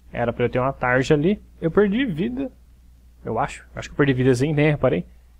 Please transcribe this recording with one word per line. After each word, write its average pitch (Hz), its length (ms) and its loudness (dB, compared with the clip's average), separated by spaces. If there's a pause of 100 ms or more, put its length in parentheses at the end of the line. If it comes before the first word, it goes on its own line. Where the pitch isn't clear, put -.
(120)
Era 117 220 -2
pra 120 120 -2
eu 113 40 2
ter 127 100 -2
uma 135 140 -2
tarja 127 400 2
ali. 160 280 0 (200)
Eu 165 100 -2
perdi 208 340 2
vida. 247 460 -4 (720)
Eu 113 160 -4
acho. - 340 -6
Acho - 140 -12
que - 60 -18
eu - 40 -20
perdi 143 140 4
vida 127 240 4
sim, 139 160 0
nem 151 200 2
reparei. 147 360 0 (320)